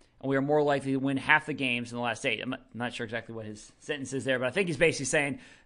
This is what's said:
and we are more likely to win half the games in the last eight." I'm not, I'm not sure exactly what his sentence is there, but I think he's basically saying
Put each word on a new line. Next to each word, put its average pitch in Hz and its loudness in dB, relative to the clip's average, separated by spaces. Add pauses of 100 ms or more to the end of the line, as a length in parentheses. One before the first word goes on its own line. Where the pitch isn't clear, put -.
(200)
and 131 -4
we 135 2
are 135 2
more 151 4
likely 139 2
to 135 2
win 135 0
half 147 4
the 156 -4
games 120 -2
in 120 -8
the 120 -4
last 117 -2
eight." 117 0
I'm 123 -6
not, 127 -6 (140)
I'm 113 -10
not 120 -4
sure 120 -8
exactly 113 -8
what 110 -10
his 107 -14
sentence 135 -8
is 131 -2
there, 131 2
but 127 0
I - -2
think 185 0
he's 170 -4
basically 139 4
saying 143 0 (280)